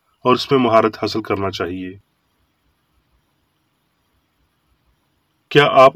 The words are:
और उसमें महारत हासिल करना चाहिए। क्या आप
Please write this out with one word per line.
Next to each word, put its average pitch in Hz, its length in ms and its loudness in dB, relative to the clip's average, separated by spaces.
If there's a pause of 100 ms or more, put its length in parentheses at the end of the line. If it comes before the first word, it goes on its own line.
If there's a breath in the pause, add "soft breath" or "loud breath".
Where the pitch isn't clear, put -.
(260)
और 123 80 2
उसमें 131 260 -2
महारत 110 360 0
हासिल 110 260 -8
करना 98 280 -6
चाहिए। 92 500 -10 (3500)
क्या 147 140 4
आप 131 300 6